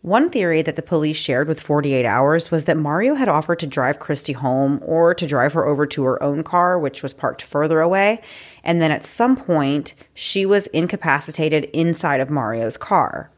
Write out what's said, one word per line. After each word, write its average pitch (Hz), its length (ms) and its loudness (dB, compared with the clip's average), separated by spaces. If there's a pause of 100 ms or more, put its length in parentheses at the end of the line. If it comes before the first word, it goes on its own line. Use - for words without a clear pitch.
One 233 300 2
theory 170 320 2
that 156 120 -2
the 156 80 -8
police 151 360 0
shared 139 280 0
with 156 140 -4
forty-eight 143 460 0
Hours 139 440 2
was 160 140 0
that 156 140 0
Mario 165 380 0
had 262 120 0
offered 165 300 0
to 165 80 -8
drive 139 320 -2
Christy - 340 -4
home 135 500 0
or 170 320 2
to 175 120 -6
drive 139 260 2
her 156 140 0
over 147 220 0
to 143 160 -2
her 131 180 0
own 143 200 -2
car, 180 360 2
which 143 240 -4
was 131 100 -8
parked - 300 -6
further 156 400 0
away, 196 400 2 (420)
and 170 160 2
then 160 100 2
at 147 140 -2
some 254 320 2
point, 147 580 -2 (200)
she - 320 -2
was 202 220 2
incapacitated 156 1040 -2
inside 160 460 0
of 135 100 -2
Mario's 117 480 -2
car. - 600 0